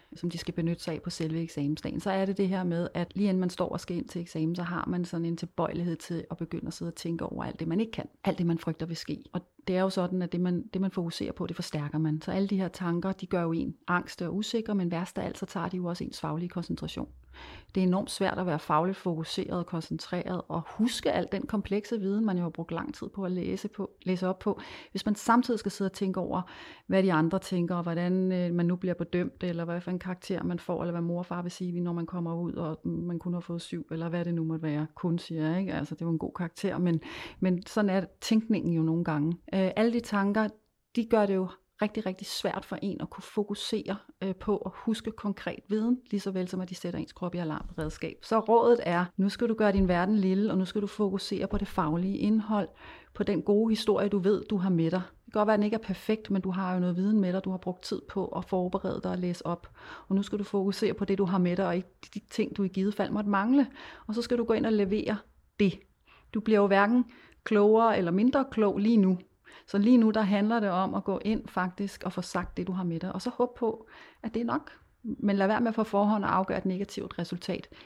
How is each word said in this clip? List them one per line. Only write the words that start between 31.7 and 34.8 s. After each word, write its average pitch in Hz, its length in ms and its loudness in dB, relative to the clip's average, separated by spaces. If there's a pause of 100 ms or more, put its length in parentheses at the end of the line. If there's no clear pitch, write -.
når 175 120 0
man 170 140 -2
kommer 170 280 -4
ud, 170 180 -2
og 160 320 -4
man 170 340 -4
kun 175 160 -4
har 175 60 -4
fået 170 220 -6
syv, 170 280 -8
eller 160 180 -4
hvad 170 160 -2
det 170 100 -2
nu 165 100 0
måtte 160 180 -2
være, 151 320 0